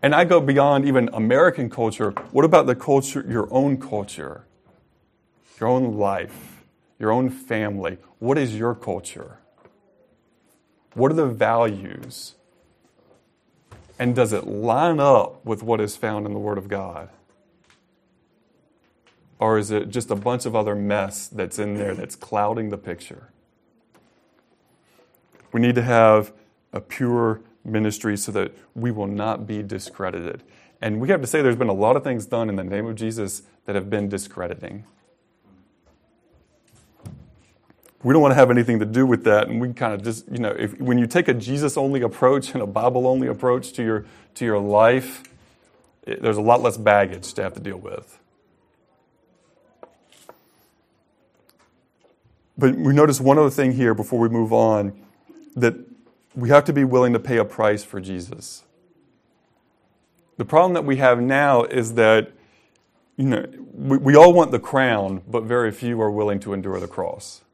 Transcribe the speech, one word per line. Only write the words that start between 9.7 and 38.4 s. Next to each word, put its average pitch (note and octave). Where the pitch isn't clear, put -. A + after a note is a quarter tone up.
What C3+
are D#3+
the D#3+
values? A2+
And B2
does A#2
it G2
line A#2
up C3+
with A2
what A2
is G#2
found G#2+
in G#2
the G2+
Word G#2
of G2
God? F2+
Or A2
is G#2+
it G#2+
just A#2
a -
bunch A#2+
of A#2
other G#2+
mess G2+
that's -
in G#2
there G2+
that's F#2
clouding G#2+
the G2+
picture? -
We A#2
need A#2+
to A#2+
have A2+
a G2+
pure A#2
ministry G#2+
so G2+
that F#2+
we A#2+
will G#2
not G#2
be G#2+
discredited. F#2
And A2
we C3+
have F#3
to B2+
say D#3
there's B2
been A2+
a G2
lot G#2+
of C#3
things A#2+
done A#2
in G2+
the F#2+
name G2+
of A2+
Jesus A2
that G2+
have G2
been G#2
discrediting. F#2+
We B2+
don't D#3+
wanna C#3
have B2+